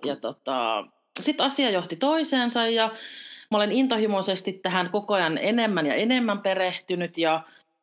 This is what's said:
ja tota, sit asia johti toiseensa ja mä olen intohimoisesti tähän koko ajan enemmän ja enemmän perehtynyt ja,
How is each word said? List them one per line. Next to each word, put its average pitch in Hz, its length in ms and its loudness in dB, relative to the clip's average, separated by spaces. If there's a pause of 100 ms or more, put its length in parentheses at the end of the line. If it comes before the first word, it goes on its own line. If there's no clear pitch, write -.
ja 139 100 -4
tota, 113 720 -2 (360)
sit 302 200 0
asia 269 280 2
johti 180 260 -2
toiseensa 254 720 0
ja 226 240 2 (600)
mä 214 60 4
olen 208 140 2
intohimoisesti 214 840 0
tähän 185 360 -2
koko 208 240 -2
ajan 165 240 2
enemmän 208 480 2
ja 135 100 2
enemmän 220 460 2
perehtynyt 180 760 -2
ja, 160 240 2 (420)